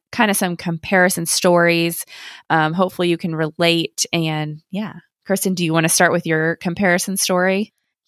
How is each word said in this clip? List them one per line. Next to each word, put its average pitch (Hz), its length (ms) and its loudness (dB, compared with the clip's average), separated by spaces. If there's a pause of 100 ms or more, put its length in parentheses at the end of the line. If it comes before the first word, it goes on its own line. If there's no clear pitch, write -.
(100)
kind 226 180 0
of 202 80 0
some 180 200 -2
comparison 180 680 0
stories. 170 800 2 (460)
Um, 156 240 2
hopefully 185 340 0
you 170 80 2
can 165 180 -6
relate. 160 760 0
And 156 480 -4 (100)
yeah, 190 240 -8 (300)
Kristen, 190 300 -2
do 175 100 -2
you 160 80 0
wanna 160 160 4
start 170 240 2
with 175 140 -2
your 160 300 0
comparison 180 600 0
story, 190 560 0 (360)